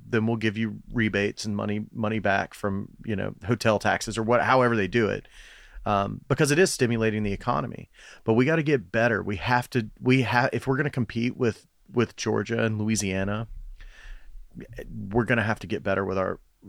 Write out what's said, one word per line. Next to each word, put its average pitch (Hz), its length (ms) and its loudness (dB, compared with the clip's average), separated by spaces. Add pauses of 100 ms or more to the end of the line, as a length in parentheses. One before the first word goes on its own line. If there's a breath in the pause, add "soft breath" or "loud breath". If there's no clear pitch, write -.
then 110 200 2
we'll 117 120 2
give 107 200 0
you 107 220 -4 (120)
rebates 104 540 0
and 107 100 -2
money, 104 380 -4
money 110 260 -2
back 98 340 0
from, 101 360 -4 (160)
you 107 100 -2
know, 101 180 -4 (120)
hotel 107 340 2
taxes," 101 380 0
or 113 60 0
what, 117 180 4
however 123 340 4
they 101 120 2
do 110 200 2
it. 98 200 -4 (580 loud breath)
Um, 101 420 0
because 143 240 2
it 147 80 2
is 185 120 6
stimulating 113 520 0
the 104 100 0
economy, 127 560 -4 (340 loud breath)
but 113 100 4
we 127 120 6
gotta 160 160 2
get 139 300 0
better. 113 320 2
We 98 140 -4
have 123 340 0
to, 113 180 0 (100)
we 127 220 4
ha-, 120 320 2
if 120 140 -4
we're 131 100 2
gonna 143 140 -2
compete 117 460 -2
with, 120 280 0 (260)
with 117 240 0
Georgia 110 480 -2
and 110 160 0
Louisiana, 104 680 -2 (1600 loud breath)
we're 117 140 2
gonna 117 180 2
have 107 160 -2
to 95 80 -14
get 87 160 -4
better 98 220 0
with 95 140 -2
our 92 200 -4 (300)